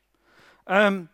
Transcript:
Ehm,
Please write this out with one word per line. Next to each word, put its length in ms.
Ehm, 400